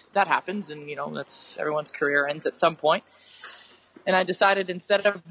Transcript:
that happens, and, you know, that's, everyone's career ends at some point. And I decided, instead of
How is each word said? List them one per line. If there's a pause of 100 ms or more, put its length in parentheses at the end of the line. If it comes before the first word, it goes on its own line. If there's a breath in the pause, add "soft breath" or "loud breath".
(140)
that
happens,
and,
you
know,
that's,
everyone's
career
ends
at
some
point. (1040 loud breath)
And
I
decided,
instead
of